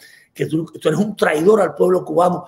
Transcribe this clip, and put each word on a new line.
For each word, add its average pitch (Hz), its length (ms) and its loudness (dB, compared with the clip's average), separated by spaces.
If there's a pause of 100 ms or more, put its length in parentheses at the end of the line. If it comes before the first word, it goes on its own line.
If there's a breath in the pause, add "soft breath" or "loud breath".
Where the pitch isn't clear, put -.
(320 loud breath)
que - 140 -6
tú, 160 200 -4
tú - 220 -6
eres 156 120 0
un 214 160 -4
traidor 180 440 2
al 165 140 0
pueblo 180 300 0
cubano 175 440 0